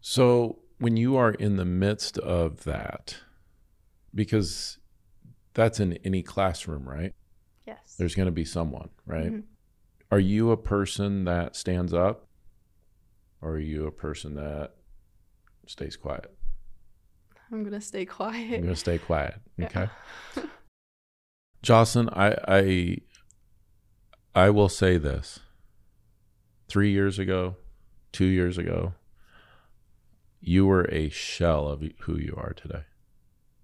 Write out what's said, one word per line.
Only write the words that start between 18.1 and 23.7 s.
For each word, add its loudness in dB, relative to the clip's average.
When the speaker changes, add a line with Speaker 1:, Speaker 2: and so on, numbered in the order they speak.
Speaker 1:
I'm -4
gonna -2
stay -2
quiet, -2
Speaker 2:
Yeah. -4
Speaker 1:
okay? -4
Speaker 2:
<laughs> -10
Speaker 1:
Jocelyn, 6
I, 2
I, 4